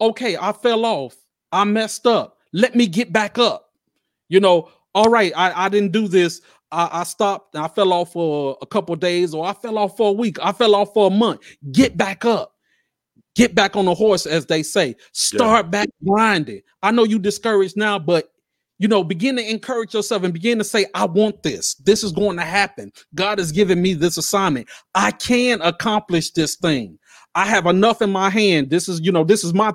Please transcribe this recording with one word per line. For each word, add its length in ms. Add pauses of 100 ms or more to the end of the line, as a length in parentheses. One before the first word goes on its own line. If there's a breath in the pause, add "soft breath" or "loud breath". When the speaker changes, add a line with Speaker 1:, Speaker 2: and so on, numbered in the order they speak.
Speaker 1:
"Okay, 360
I 160
fell 320
off. 320 (360)
I 120
messed 420
up. 320 (140)
Let 220
me 120
get 260
back 260
up." 320 (580)
You 120
know, 280 (260 soft breath)
"All 160
right, 260
I, 300
I 40
didn't 220
do 160
this. 340 (300 soft breath)
I, 280
I 40
stopped 500
and 100
I 40
fell 240
off 200
for 500
a 40
couple 280
of 60
days, 340
or 120
I 60
fell 260
off 180
for 120
a 40
week. 300
I 100
fell 220
off 200
for 140
a 20
month." 300 (300 loud breath)
Get 260
back 280
up. 260 (840)
Get 200
back 220
on 100
the 80
horse, 320
as 200
they 160
say. 260
Speaker 2:
Yeah. 60 (180 soft breath)
Speaker 1:
Start 580
back 180 (160)
grinding. 560 (220)
I 80
know 140
you 140
discouraged 600
now, 200
but, 320 (480)
you 100
know, 140
begin 340
to 140
encourage 440
yourself 280
and 120
begin 240
to 60
say, 200 (100)
"I 120
want 360
this. 340
This 280
is 80
going 240
to 80
happen. 480 (220 soft breath)
God 240
has 120
given 300
me 140
this 240
assignment. 500 (260 loud breath)
I 180
can 500
accomplish 720
this 240
thing. 420 (360 soft breath)
I 120
have 200
enough 360
in 80
my 180
hand. 400
This 180
is, 140
you 120
know, 120
this 200
is 100
my 200